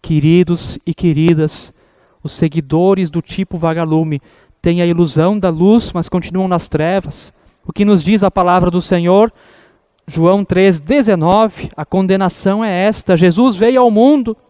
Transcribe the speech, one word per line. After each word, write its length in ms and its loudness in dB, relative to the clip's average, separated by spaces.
Queridos 840 0
e 80 -6
queridas, 800 -2
os 120 -14
seguidores 760 0
do 120 -6
tipo 360 -8
vagalume 640 -2
têm 200 0
a 40 0
ilusão 540 0
da 100 0
luz, 440 2
mas 160 -6
continuam 400 -4
nas 180 -2
trevas. 680 -4
O 60 -10
que 140 -2
nos 180 2
diz 180 2
a 80 2
palavra 400 2
do 120 -2
Senhor? 500 2
João 380 0
três 380 0
dezenove, 960 0
a 80 -10
condenação 800 -2
é 60 -4
esta: 440 0
Jesus 400 2
veio 240 2
ao 120 4
mundo 440 2